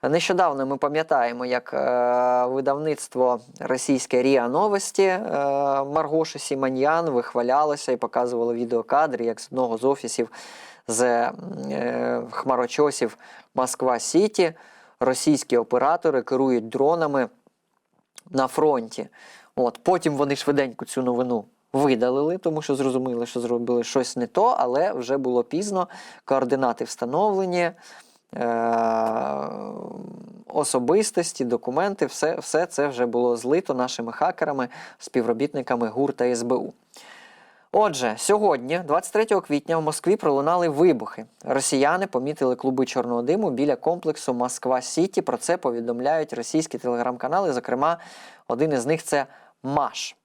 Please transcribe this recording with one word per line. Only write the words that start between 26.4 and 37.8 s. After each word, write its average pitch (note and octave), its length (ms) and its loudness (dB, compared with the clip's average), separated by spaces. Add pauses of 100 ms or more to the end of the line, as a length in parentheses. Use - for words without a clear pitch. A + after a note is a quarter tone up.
встановлені, F3+ 840 -2 (680)
е, A#2 360 0 (1700)
особистості, D3+ 1000 0
документи, C3+ 640 0
все, - 300 -2
все E3 300 0
це D3 220 -2
вже B2+ 180 -2
було A#2+ 300 2
злито C3+ 380 0
нашими B2 380 -4
хакерами, D3 560 -2 (300)
співробітниками A#2+ 920 -2
гур C3 240 0
та - 120 -2
С B2 180 0
Б A#2+ 100 -2
У. - 200 -2 (1000)
Отже, C3+ 440 2